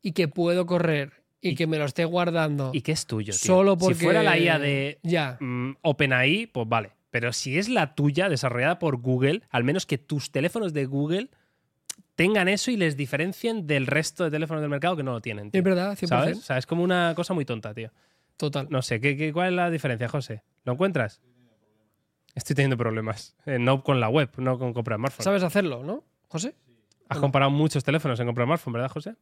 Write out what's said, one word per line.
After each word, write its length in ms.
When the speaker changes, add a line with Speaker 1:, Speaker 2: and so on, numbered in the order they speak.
Speaker 1:
y 100
que 160
puedo 380
correr 560
y 100
Speaker 2:
Y 60
Speaker 1:
que 100
me 120
lo 80
esté 180
guardando 680
Speaker 2:
y 100
que 100
es 140
tuyo, 260
tío. 60
Speaker 1:
solo 420
Speaker 2:
Si 140
fuera 280
la 160
I 100
A 60
Speaker 1:
porque 140
Speaker 2:
de, 340
Speaker 1:
Ya. 380
Speaker 2:
mm, 420
OpenAI, 640
pues 220
vale. 220
Pero 220
si 260
es 100
la 260
tuya, 340
desarrollada 500
por 200
Google, 520
al 140
menos 220
que 120
tus 320
teléfonos 420
de 140
Google 440
tengan 340
eso 220
y 60
les 200
diferencien 680
del 200
resto 380
de 60
teléfonos 320
del 80
mercado 260
que 60
no 100
lo 80
tienen, 300
tío. 80
Speaker 1:
Es 60
verdad, 320
cien 120
por 120
cien. 140
Speaker 2:
¿Sabes? 40
O 40
sea, 160
es 80
como 180
una 320
cosa 180
muy 100
tonta, 300
tío. 160
Speaker 1:
Total. 340
Speaker 2:
No 120
sé, 180
¿qué, 160
qué, 160
cuál 160
es 60
la 160
diferencia, 380
José? 340
¿Lo 100
encuentras? 460
Estoy 220
teniendo 220
problemas. 580
Eh, 120
no 240
con 180
la 80
web, 300
no 200
con 140
comprar 260
smartphone. 260
Speaker 1:
Sabes 180
hacerlo, 400
¿no, 220
José? 260
Speaker 2:
Has 80
Speaker 1:
Bueno. 60
Speaker 2:
comparado 280
muchos 340
teléfonos 360
en 60
comprar 200
smartphone, 280
¿verdad, 160
José? 320